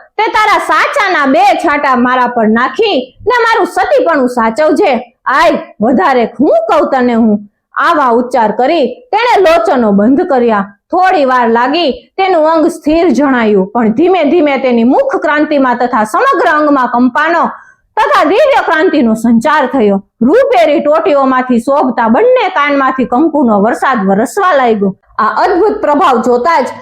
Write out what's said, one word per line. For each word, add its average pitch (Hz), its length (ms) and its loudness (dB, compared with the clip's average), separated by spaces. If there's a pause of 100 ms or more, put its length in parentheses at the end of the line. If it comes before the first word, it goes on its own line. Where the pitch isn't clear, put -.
(180)
તે 427 100 -2
તારા 415 300 0
સાચાના 339 680 -2
બે 269 140 2
છાંટા 294 560 0
મારા 247 320 0
પર 240 200 -2
નાખી 269 680 -2 (100)
ને 466 160 2
મારું 453 220 0
સતીપણું 349 640 0
સાચવજે. 247 840 0 (100)
આય, 285 560 0
વધારે 262 420 2 (160)
હું 392 160 2 (160)
કહું 311 200 0
તને 247 220 0
હું." 214 360 0 (240)
આવા 294 340 0
ઉચ્ચાર 233 440 0
કરી 254 600 -2
તેણે 440 280 0
લોચનો 320 500 2
બંધ 220 300 2
કર્યા. 240 580 -2 (120)
થોડી 370 340 0
વાર 254 240 0
લાગી 262 680 -2
તેનું 349 340 0
અંગ 320 160 0
સ્થિર 330 420 0
જણાયું, 226 580 0
પણ 220 220 -2
ધીમે 339 340 0
ધીમે 294 340 2
તેની 247 260 0
મુખ 392 380 0
ક્રાંતિમાં 294 560 0
તથા 247 260 -2
સમગ્ર 415 440 0
અંગમાં 294 400 0
કંપાનો 269 600 0 (480)
તથા 427 260 0
દિવ્ય 440 420 2
ક્રાંતિનો 311 480 0
સંચાર 247 540 0
થયો. 208 360 0 (180)
રૂપેરી 330 580 2
ટોટીઓમાંથી 277 800 0
શોભતા 269 480 -2
બંને 440 420 2
કાનમાંથી 277 560 -2
કંકુનો 254 560 0
વરસાદ 247 460 -2
વરસવા 233 460 0
લાગ્યો. 226 420 0 (240)
આ 214 80 0 (160)
અદ્ભુત 392 380 0
પ્રભાવ 285 400 0
જોતા 254 400 0
જ 240 40 -4 (160)